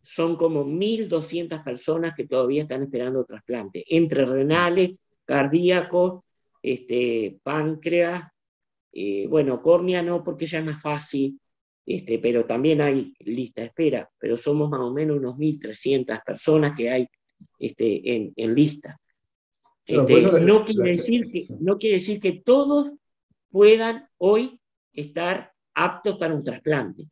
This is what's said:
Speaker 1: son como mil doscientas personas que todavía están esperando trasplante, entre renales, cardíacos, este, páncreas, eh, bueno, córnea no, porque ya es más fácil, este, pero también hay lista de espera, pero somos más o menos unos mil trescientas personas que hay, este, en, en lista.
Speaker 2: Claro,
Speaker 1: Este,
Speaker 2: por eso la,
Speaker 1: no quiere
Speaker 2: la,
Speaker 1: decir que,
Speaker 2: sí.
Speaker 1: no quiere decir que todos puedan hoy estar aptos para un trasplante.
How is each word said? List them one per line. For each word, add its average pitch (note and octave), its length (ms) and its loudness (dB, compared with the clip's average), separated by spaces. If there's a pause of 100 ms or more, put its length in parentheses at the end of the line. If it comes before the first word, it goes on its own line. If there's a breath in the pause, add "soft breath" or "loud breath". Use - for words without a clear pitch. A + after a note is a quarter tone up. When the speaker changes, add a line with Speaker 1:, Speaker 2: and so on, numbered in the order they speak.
Speaker 1:
son E3 340 -4
como D#3+ 280 0
mil G3 460 -4
doscientas D#3+ 540 -6
personas D#3 520 -4
que B2+ 120 -8
todavía C3 340 0
están C#3 220 -6
esperando C3 420 -4
trasplante, G2+ 640 -10
entre D#3+ 380 2
renales, E3+ 680 0 (300)
cardíacos, F3 960 0 (400)
este, A#2+ 840 -2
páncreas, D#3+ 800 -2 (680)
eh, G2+ 340 -6
bueno, C3+ 340 0
córnea F3 400 2
no, E3+ 220 -4
porque E3 220 -8
ya D#3+ 140 -6
es D#3+ 60 -6
más D3+ 160 -8
fácil, C#3+ 580 -4 (460)
este, A#2 320 -4
pero A#2 280 0
también D3 360 2
hay C#3 380 0
lista A#2 420 -8
de A#2+ 60 -8
espera, D3 500 -2
pero A#2 200 -4
somos D3 320 -2
más C#3 100 -4
o B2 140 -4
menos D3+ 240 -2
unos B2+ 200 -6
mil D3+ 220 -2
trescientas A#2+ 680 -4
personas D3 500 2
que A#2+ 140 -2
hay, B2+ 180 0 (520)
este, A#2 560 -2
en, G2+ 200 -6
en A2+ 200 -2
lista. - 440 0 (840)
Speaker 2:
Claro, - 160 2
Speaker 1:
Este, C3 120 6
Speaker 2:
por D#3+ 80 10
eso F3+ 100 6
la, E3+ 80 6
Speaker 1:
no G#3+ 260 6
quiere G#3 200 0
Speaker 2:
la, F3+ 60 2
Speaker 1:
decir A3+ 400 0
que, F3 100 -6
Speaker 2:
sí. - 180 -14
Speaker 1:
no F#3+ 180 0
quiere G#3 200 2
decir G#3 220 -4
que F#3 240 -4
todos C#4+ 480 4 (600)
puedan A3+ 560 4 (100)
hoy A3+ 420 2 (340)
estar E3 580 -6 (240)
aptos F3+ 420 -2
para D#3+ 160 -2
un C#3 100 -4
trasplante. B2+ 680 -4